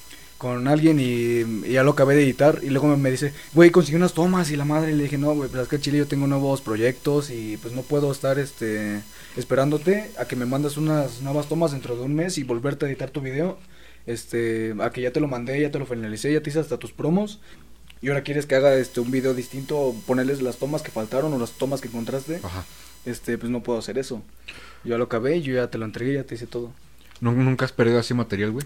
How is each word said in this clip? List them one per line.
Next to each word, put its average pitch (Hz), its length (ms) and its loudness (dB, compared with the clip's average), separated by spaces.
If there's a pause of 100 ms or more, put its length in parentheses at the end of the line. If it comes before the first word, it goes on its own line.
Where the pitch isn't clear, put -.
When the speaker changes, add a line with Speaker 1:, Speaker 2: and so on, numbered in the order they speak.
(380)
Speaker 1:
con 123 300 -2
alguien 151 320 6
y, 131 40 2 (640)
y - 60 -2
ya 131 100 6
lo 143 80 6
acabé 139 240 6
de 147 80 8
editar. 143 400 4
Y 139 60 -4
luego 135 180 2
me, 147 80 4
me 135 160 2
dice, 139 220 -2 (200)
"Güey, 170 180 12
conseguí 160 260 4
unas 175 160 2
tomas 180 360 2
y 151 60 -2
la 143 80 0
madre". 156 300 2
Y - 20 2
le 147 80 2
dije, 143 140 -2
"No, 147 180 2
güey, 139 140 -2
pero 127 140 -4
es 120 40 -4
que - 80 -2
al 139 60 0
chile 147 160 0
yo 143 100 2
tengo 139 180 0
nuevos 139 360 2
proyectos 131 720 0
y, 110 260 -6
pues, 117 160 -10
no 127 80 -6
puedo 143 320 0
estar, 135 260 0
este, 107 600 -4 (360)
esperándote 151 800 0
a 123 80 -4
que - 120 -6
me 123 80 -2
mandes 139 320 -2
unas 147 440 0
nuevas 143 260 -2
tomas 156 260 0
dentro 120 240 -6
de 123 60 -6
un 143 120 -2
mes 175 220 -2
y 147 60 -4
volverte 127 420 -2
a 139 40 -2
editar 135 200 -6
tu 151 120 -8
video. 135 360 -4 (500)
Este, 113 760 -2
a 120 100 0
que 123 100 -6
ya 123 100 0
te 151 80 0
lo 151 80 2
mandé, 131 340 -4
ya 147 100 0
te 147 80 -4
lo 139 60 -6
finalicé, 113 460 -4
ya 151 100 2
te 151 80 -6
hice 147 100 0
hasta 156 180 -2
tus 123 160 -10
promos. 202 460 -2 (640)
Y 123 60 -4
ahora 139 160 0
quieres 143 220 -2
que 139 100 2
haga, 135 200 8
este, 127 260 2
un 120 100 -2
video 131 220 2
distinto, 135 600 -2 (140)
ponerles 131 340 0
las 123 160 -2
tomas 147 240 -2
que 151 100 -10
faltaron 135 420 -2
o 135 60 0
las 117 120 -4
tomas 139 300 -4
que 131 80 -12
encontraste". 131 540 -6
Speaker 2:
Ajá. 90 220 -8 (400)
Speaker 1:
Este, 117 320 -4
pues, 117 140 -4
no 123 100 -2
puedo 120 180 -2
hacer 107 180 -6
eso. 131 240 -6 (640)
Yo 120 80 -4
ya 117 60 0
lo 120 80 2
acabé, 131 360 0
yo 135 140 -4
ya 123 140 2
te - 80 -6
lo 113 80 -4
entregué, 117 300 -4
ya 135 80 -4
te 123 120 -10
hice 113 120 -12
todo. 120 240 -8 (500)
Speaker 2:
¿Nu-, 120 100 2
nunca 131 340 2
has 127 60 -4
perdido 120 280 4
así 117 140 -2
material, 110 380 0
güey? 131 140 -6